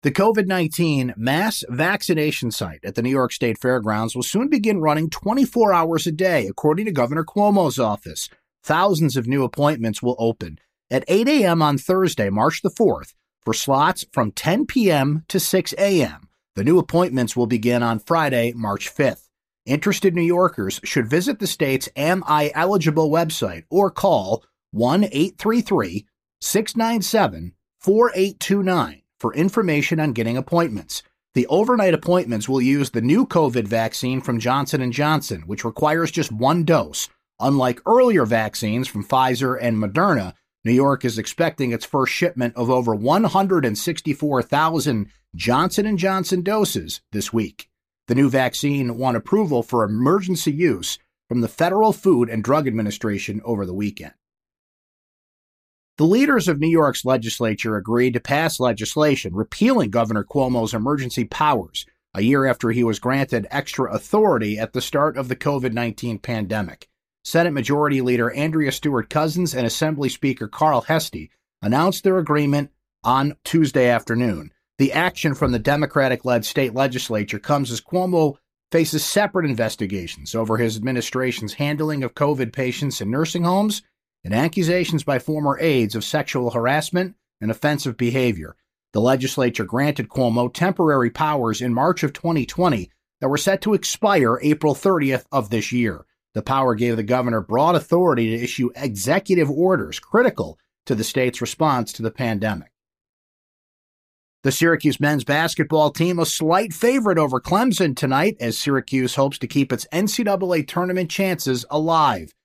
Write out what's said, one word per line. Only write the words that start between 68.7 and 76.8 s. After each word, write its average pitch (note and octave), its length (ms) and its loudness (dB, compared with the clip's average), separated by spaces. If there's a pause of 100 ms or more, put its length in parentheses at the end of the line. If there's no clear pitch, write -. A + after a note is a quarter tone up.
Stewart C3+ 380 -4
Cousins D#3+ 460 -2
and B2+ 100 -2
Assembly C#3+ 440 -2
Speaker C3 380 -4
Carl D3 360 0
Heastie D#3 460 -4 (340)
announced D3 400 0
their F#3 160 4
agreement D3 500 0 (340)
on C3+ 400 0
Tuesday C#3 460 2
afternoon. A2+ 640 0 (260)
The C3+ 160 2
action E3+ 400 -2
from C3 180 0
the B2 60 -2
Democratic-led B2+ 880 0
state B2+ 300 -2
legislature A#2+ 640 -2